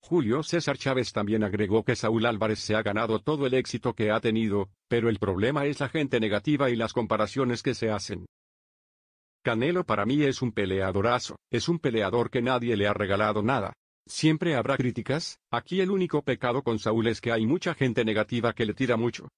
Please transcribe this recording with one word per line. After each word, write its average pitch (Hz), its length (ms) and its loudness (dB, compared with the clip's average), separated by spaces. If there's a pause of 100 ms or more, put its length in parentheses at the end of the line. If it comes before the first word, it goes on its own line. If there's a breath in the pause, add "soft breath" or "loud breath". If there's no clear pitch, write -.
Julio 147 440 0
César 147 340 -2
Chávez 131 340 0
también 107 300 0
agregó 104 420 2
que 120 120 2
Saúl 113 300 2
Álvarez 110 340 0
se 107 160 -2
ha 110 60 0
ganado 107 360 0
todo 143 260 -2
el 127 100 0
éxito 123 380 -2
que 107 200 0
ha 110 80 2
tenido, 110 500 0 (160)
pero 117 220 2
el 107 100 0
problema 113 480 0
es 147 140 -2
la 139 80 -2
gente 139 320 0
negativa 123 500 2
y 120 60 0
las 113 160 -2
comparaciones 117 720 0
que 127 100 0
se 113 160 -2
hacen. 95 360 -6 (1160)
Canelo 135 400 0
para 101 240 -2
mí 143 160 2
es 139 200 0
un 120 100 -2
peleadorazo, 98 840 0 (160)
es 120 180 -2
un 170 120 0
peleador 113 500 0
que 127 100 0
nadie 120 360 0
le 101 100 2
ha 104 60 2
regalado 101 500 0
nada. 113 300 0 (360)
Siempre 156 460 2
habrá 123 220 0
críticas, 127 640 -4 (100)
aquí 175 300 -2
el 190 100 2
único 180 320 0
pecado 123 400 0
con 113 160 0
Saúl 113 300 2
es 113 120 -2
que 120 120 -2
hay 113 120 2
mucha 160 300 0
gente 120 300 2
negativa 110 480 0
que 117 120 -2
le 107 100 -2
tira 120 220 0
mucho. 117 300 -2 (120)